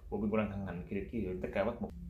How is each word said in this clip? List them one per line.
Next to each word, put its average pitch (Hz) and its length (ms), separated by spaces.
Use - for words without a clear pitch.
của 104 80
bên 104 140
Cổ 110 60
Lăng 104 140
Thăng 101 140
Hạnh 90 240
khi 104 60
được 95 160
giới 113 100
thiệu 92 200
tất - 120
cả 98 120
các 117 160
một, 92 100